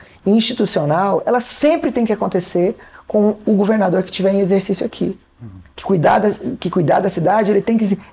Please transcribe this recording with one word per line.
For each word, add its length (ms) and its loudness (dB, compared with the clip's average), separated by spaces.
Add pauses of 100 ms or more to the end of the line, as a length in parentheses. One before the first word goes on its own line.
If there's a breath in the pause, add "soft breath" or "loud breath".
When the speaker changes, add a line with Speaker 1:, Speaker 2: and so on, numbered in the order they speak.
(240 loud breath)
Speaker 1:
institucional, 1000 0
ela 140 2
sempre 520 0
tem 140 0
que 80 0
acontecer 640 -2 (300 loud breath)
com 280 2 (120)
o 80 4
governador 480 2
que 80 -12
tiver 200 0
em 100 2
exercício 440 0
aqui. 340 -6 (220)
Speaker 2:
Uhum. 80 -16 (260)
Speaker 1:
Que 80 -18
cuidar 340 2
da, 140 2 (280)
que 80 -6
cuidar 320 0
da 100 0
cidade, 420 0
ele 100 2
tem 160 0
que 80 0
se, 160 -2 (120)